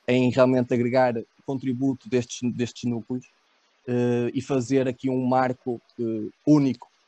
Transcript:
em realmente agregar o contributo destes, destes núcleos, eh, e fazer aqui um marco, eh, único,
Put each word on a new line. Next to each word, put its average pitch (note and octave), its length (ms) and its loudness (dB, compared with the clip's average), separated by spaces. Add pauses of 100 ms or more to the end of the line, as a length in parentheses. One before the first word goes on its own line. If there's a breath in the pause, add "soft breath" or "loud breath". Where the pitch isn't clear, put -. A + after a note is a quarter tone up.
em B2+ 220 4
realmente B2+ 440 4
agregar B2 440 0
o A2 80 -8 (200)
contributo C3 640 -4
destes, B2 320 -2 (120)
destes A2+ 300 -6
núcleos, A#2+ 420 -6 (640)
eh, A#2+ 460 0
e B2+ 80 -4
fazer C3 460 0
aqui C3 220 -4
um B2+ 160 -2
marco, B2+ 560 0 (160)
eh, A2+ 320 -4 (160)
único, C#3+ 440 4 (180)